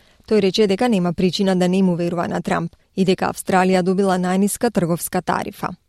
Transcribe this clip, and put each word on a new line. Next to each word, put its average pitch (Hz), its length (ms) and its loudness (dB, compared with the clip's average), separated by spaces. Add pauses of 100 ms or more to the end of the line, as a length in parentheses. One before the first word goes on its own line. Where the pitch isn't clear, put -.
(300)
Тој 214 120 4
рече 196 260 2
дека 196 220 0
нема 180 240 0
причина 190 420 0
да 180 120 2
не 190 160 2
му 180 120 2
верува 170 320 -4
на 175 140 -4
Трамп 170 340 -4 (200)
и 190 100 0
дека 180 200 0
Австралија 185 560 2
добила 185 360 0
најниска 190 540 0
трговска 175 500 -2
тарифа. - 480 -6 (200)